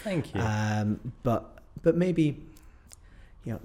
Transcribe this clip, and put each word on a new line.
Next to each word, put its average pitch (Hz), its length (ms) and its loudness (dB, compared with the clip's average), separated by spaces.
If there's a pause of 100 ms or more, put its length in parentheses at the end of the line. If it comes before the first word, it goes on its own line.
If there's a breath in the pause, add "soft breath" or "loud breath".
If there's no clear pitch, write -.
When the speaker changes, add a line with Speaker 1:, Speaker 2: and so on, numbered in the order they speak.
Speaker 1:
Thank 180 320 -2
you. 98 60 0
Speaker 2:
Um, 107 580 0 (240)
but, - 340 -2 (260)
but 165 140 6
maybe, 170 440 2 (1040 soft breath)
you 117 100 -6
know, - 120 -8